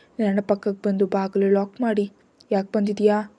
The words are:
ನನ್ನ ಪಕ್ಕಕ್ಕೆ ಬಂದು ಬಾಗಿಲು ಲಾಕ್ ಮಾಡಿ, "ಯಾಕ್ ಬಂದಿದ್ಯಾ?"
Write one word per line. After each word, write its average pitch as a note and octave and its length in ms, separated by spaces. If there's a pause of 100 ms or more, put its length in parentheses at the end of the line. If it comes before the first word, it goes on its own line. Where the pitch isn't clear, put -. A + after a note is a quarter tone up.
(200)
ನನ್ನ G3+ 200
ಪಕ್ಕಕ್ಕೆ G3+ 420
ಬಂದು G3 260
ಬಾಗಿಲು G3 440
ಲಾಕ್ G3 300
ಮಾಡಿ, G#3+ 240 (460)
"ಯಾಕ್ G3 200
ಬಂದಿದ್ಯಾ?" G#3 460 (220)